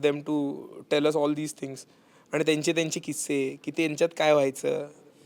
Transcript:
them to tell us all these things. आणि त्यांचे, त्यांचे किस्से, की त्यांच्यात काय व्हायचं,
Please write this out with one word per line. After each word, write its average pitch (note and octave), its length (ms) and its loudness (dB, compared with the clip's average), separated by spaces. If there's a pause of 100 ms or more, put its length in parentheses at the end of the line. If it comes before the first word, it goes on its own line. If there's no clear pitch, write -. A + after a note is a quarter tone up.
them D3 140 4
to D3 380 -2 (380)
tell D3 140 4
us D3+ 100 2
all D3 160 2
these D3+ 280 -6
things. C3+ 180 -10 (540)
आणि D3+ 120 0
त्यांचे, D3+ 280 2
त्यांचे D#3+ 280 -2
किस्से, C#3+ 640 -4
की D3+ 60 -8
त्यांच्यात D#3+ 460 0
काय D#3 160 4
व्हायचं, C#3+ 540 0 (400)